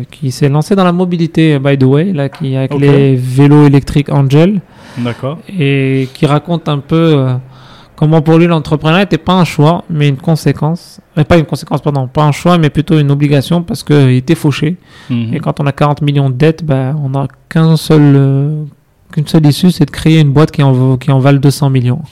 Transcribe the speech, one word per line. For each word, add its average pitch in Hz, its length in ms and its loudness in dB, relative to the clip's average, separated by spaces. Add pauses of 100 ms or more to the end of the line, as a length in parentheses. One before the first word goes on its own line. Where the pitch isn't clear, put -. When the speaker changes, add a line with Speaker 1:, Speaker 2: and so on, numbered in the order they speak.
(120)
Speaker 1:
qui 135 180 -8
s'est 139 200 -2
lancé 151 260 0
dans 190 80 2
la 180 100 2
mobilité, 165 640 0
by 139 220 0
the 131 40 2
way, 151 300 2
là, 139 160 -4
qui, 135 260 -8
avec 135 200 -4
Speaker 2:
Ok. 139 60 -2
Speaker 1:
les 139 340 4
vélos 143 500 4
électriques 143 460 2
Angel, 147 500 2 (380)
Speaker 2:
D'accord. 123 400 -6 (180)
Speaker 1:
et 135 560 -2
qui - 140 -2
raconte 151 420 -2
un 147 100 -4
peu, 160 160 -4 (200)
euh, 131 180 0 (600)
comment 156 260 2
pour 160 160 2
lui 170 100 4
l'entrepreneuriat 156 580 0
n'était 175 120 -2
pas 180 160 -4
un 185 120 2
choix, 156 440 0
mais 147 200 0
une 135 80 -2
conséquence. 151 800 -4 (180)
Euh, 151 60 0
pas 175 140 2
une 151 80 2
conséquence, 147 360 -6
pardon, 139 260 -4
pas 151 180 -2
un 147 80 2
choix, 175 240 0
mais 151 120 0
plutôt 156 300 0
une 143 120 0
obligation 147 520 0
parce 214 200 -10
qu'il 139 260 2
était 127 260 0
fauché. 151 400 -2 (340)
Speaker 2:
Mhm. 117 240 -4
Speaker 1:
Et 170 60 -4
quand 151 220 -6
on 147 40 -4
a 139 60 0
quarante 147 300 -2
millions 143 280 0
de 123 60 -4
dettes, 160 300 0
bah, 135 360 -2
on 139 80 -4
n'a 139 180 -4 (200)
qu'un 160 300 2
seul, 156 240 2 (160)
euh, 139 460 -2 (500)
qu'une 147 140 -4
seule 156 180 2
issue, 170 260 2
c'est 151 140 -2
de 123 60 -4
créer 160 280 0
une 147 140 2
boîte 151 180 2
qui 151 120 -4
en 135 100 2
vaut, 127 240 0
qui 131 140 -6
en 135 80 2
vale 139 200 2
deux 139 120 4
cents 143 180 -2
millions. 127 320 -2 (100)